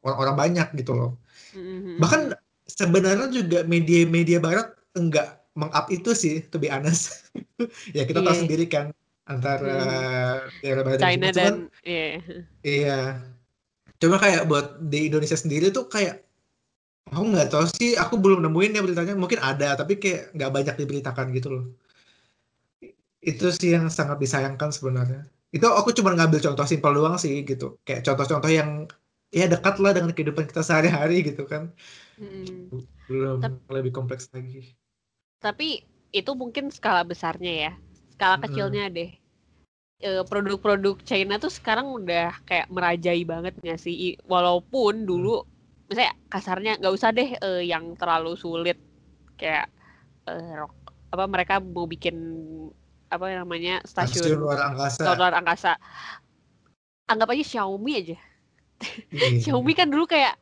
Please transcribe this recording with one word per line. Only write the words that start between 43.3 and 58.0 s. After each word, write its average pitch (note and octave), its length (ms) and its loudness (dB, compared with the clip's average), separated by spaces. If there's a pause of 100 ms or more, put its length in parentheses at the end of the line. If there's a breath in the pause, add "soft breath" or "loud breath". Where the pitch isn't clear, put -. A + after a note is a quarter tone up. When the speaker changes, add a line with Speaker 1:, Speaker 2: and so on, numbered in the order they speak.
Speaker 2:
nggak E3 220 -8
sih? E3+ 160 -8 (180)
I-, - 120 -14
walaupun F#3 800 2
Speaker 1:
Mm. G#3 60 -6
Speaker 2:
dulu, F#3 380 -2 (400)
misalnya A#3 280 0 (120)
kasarnya G3 500 -4
nggak F#3+ 180 0
usah A3 160 2
deh, B3 220 0
eh, F#3 320 -4
yang E3+ 300 -4
terlalu E3 400 -2
sulit. E3+ 440 -4 (560)
Kayak, D#3 360 -2 (560 soft breath)
eh, E3+ 300 -10
rok-, D3+ 180 -12 (340)
apa, F#3 180 -2
mereka F#3+ 320 0
mau F3 280 -6
bikin, E3 280 -4 (960)
apa F3 180 -6 (100)
namanya, F3 460 -6
stasiun F3+ 420 -2
Speaker 1:
Stasiun D#3 140 2
luar D3 260 -2
angkasa. C#3 460 -4
Speaker 2:
luar F3+ 240 2
angkasa. E3+ 380 0 (1400 loud breath)
Anggap A3 220 2
aja C#4+ 140 0
Xiaomi G#3 520 -4
aja. E3+ 220 -6 (920 soft breath)